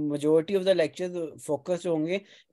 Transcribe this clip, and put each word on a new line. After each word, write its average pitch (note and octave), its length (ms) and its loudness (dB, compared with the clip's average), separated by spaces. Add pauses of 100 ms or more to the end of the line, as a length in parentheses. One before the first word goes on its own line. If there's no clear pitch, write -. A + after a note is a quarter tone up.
(120)
Majority D#3 400 2
of G3 120 0
the F#3 120 4
lectures E3+ 640 -4
फोकस D#3 480 -4
होंगे E3+ 340 -2 (320)